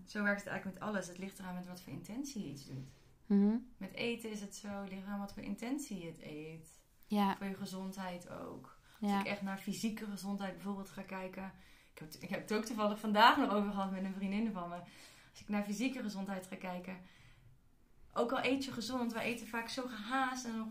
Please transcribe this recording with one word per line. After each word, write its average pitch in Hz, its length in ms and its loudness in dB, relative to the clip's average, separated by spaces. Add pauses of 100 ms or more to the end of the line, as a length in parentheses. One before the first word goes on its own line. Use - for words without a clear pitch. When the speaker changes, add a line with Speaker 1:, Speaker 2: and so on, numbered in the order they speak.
Speaker 1:
zo 208 160 -2
werkt 202 180 4
het - 100 -10
eigenlijk 185 300 -4
met 208 80 -2
alles. 196 200 0
Het 180 100 -12
ligt 190 200 -8
eraan 185 160 -6
met 180 140 -6
wat 180 120 -10
voor - 120 -12
intentie 226 520 -6
je 143 60 -6
iets 139 160 -10
doet. 131 220 -8 (380)
Speaker 2:
Mhm. 202 300 8 (200)
Speaker 1:
Met 190 180 -10
eten 226 360 -2
is 208 100 -6
het 196 160 -10
zo, 208 120 -10
het 196 220 -4
ligt 190 120 -8
eraan 202 160 -4
wat 202 140 -4
voor - 100 -10
intentie 226 580 -4
je 170 60 -6
het 165 160 -10
eet. 156 580 -10 (260)
Speaker 2:
Ja. 202 300 6
Speaker 1:
Voor 202 100 -4
je 190 80 -2
gezondheid 190 760 -6
ook. - 460 -10 (240)
Als 208 100 4
Speaker 2:
Ja. 196 100 6
Speaker 1:
ik 202 60 2
echt 202 160 -2
naar 196 160 -2
fysieke 220 480 -2
gezondheid 196 480 -2
bijvoorbeeld 190 360 -6
ga 196 120 -8
kijken. 190 500 -6 (420)
Ik - 40 -18
heb 160 140 -10
het, - 100 -14
ik 180 60 -8
heb 180 120 0
het 165 140 -2
ook 220 100 2
toevallig 214 360 2
vandaag 220 360 10
nog 262 160 6
over 208 200 4
gehad 196 180 2
met 190 140 -2
een 190 100 -2
vriendin 196 380 2
van 175 160 -4
me. 175 60 -6 (560)
Als - 100 -20
ik - 80 -18
naar 208 160 2
fysieke 240 380 0
gezondheid 196 440 -4
ga 185 100 -10
kijken. 180 400 -6 (1160)
Ook 233 200 2
al 262 120 2
eet 269 200 4
je 240 80 -4
gezond, 233 400 0
wij 226 120 0
eten 226 220 -2
vaak 233 220 -2
zo 262 180 -2
gehaast 254 580 0
en 226 120 -2
nog 220 140 -2